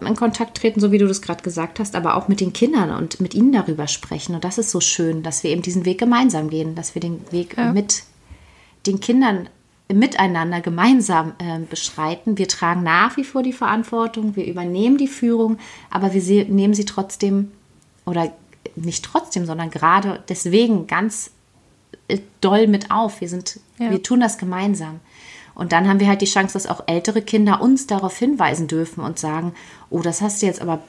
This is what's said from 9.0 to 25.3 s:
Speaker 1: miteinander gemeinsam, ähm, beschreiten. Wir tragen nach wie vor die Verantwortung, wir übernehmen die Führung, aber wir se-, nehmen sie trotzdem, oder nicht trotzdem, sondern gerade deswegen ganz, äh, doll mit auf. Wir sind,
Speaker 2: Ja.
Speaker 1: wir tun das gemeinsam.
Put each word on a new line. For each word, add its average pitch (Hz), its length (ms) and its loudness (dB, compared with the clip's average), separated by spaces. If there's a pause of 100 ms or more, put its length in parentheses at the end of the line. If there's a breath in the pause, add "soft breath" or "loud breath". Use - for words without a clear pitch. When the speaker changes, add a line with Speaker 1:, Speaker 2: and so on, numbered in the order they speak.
Speaker 1:
miteinander 175 720 2
gemeinsam, 175 800 2
ähm, 165 280 -6
beschreiten. 165 720 -4
Wir 190 100 0
tragen 175 360 -2
nach 175 340 2
wie 277 60 -4
vor 269 180 -4
die 254 120 -2
Verantwortung, 226 800 -2
wir 185 100 -4
übernehmen 180 520 0
die 269 100 2
Führung, 226 500 0 (320 loud breath)
aber 190 240 0
wir 190 80 2
se-, 202 280 4
nehmen 196 240 4
sie 202 120 0
trotzdem, 196 680 -2 (540)
oder 170 260 -2 (440)
nicht 165 300 -6
trotzdem, 247 400 -2
sondern 165 260 -6
gerade 180 580 2
deswegen 190 560 2
ganz, 196 460 -4 (800)
äh, 196 100 -2 (220)
doll 208 260 4
mit 202 240 2
auf. 214 300 -2
Wir 170 80 -8
sind, 175 300 -10 (200)
Speaker 2:
Ja. 233 100 -2
Speaker 1:
wir 190 140 0
tun 247 160 2
das 226 180 2
gemeinsam. 180 600 -4 (560 loud breath)